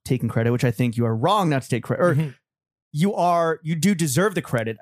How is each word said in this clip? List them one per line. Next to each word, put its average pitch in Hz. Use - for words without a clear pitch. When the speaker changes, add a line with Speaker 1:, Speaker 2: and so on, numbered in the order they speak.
Speaker 1:
taking 123
credit, 113
which -
I 123
think 120
you 117
are 113
wrong 175
not 135
to -
take 120
credit. -
Or 175
Speaker 2:
Mm-hmm. 151
Speaker 1:
you 185
are, 170
you 160
do 175
deserve 170
the 165
credit, 113